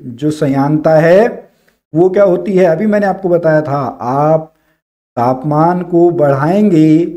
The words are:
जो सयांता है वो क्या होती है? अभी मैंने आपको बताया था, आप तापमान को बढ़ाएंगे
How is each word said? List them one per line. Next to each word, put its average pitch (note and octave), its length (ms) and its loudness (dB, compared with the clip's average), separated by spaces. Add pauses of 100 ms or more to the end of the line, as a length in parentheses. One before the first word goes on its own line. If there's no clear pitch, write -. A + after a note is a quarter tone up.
जो C3 300 -6
सयांता D3+ 640 0
है F3+ 300 4 (680)
वो F3 160 2
क्या G3+ 160 2
होती F3+ 300 -2
है? F#3 100 4
अभी E3 220 0
मैंने G#3 200 0
आपको F#3 220 -4
बताया D#3 340 2
था, C#3+ 180 -4 (200)
आप D3+ 480 -2 (680)
तापमान D3+ 640 -2
को F3 280 2
बढ़ाएंगे D#3+ 960 2 (120)